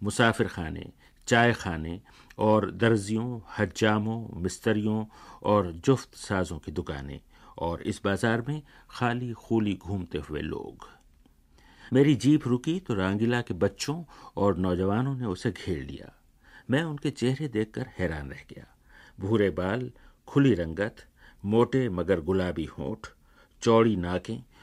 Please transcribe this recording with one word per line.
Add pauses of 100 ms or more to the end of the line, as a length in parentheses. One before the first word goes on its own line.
مسافر
خانے، (420)
چائے
خانے (380)
اور
درزیوں، (160)
حجاموں،
مستریوں (340)
اور (220)
جفت
سازوں
کی
دکانیں، (360)
اور
اس
بازار
میں (260)
خالی
خولی
گھومتے
ہوئے
لوگ۔ (1040)
میری
جیپ
رکی
تو
رانگیلا
کے
بچوں (300)
اور
نوجوانوں
نے
اسے (160)
گھیر
لیا۔ (640)
میں
ان
کے
چہرے
دیکھ
کر (160)
حیران
رہ (120)
گیا۔ (560)
بھورے
بال، (360)
کھلی
رنگت، (420)
موٹے
مگر
گلابی (120)
ہونٹ، (520)
چوڑی
ناکیں (260)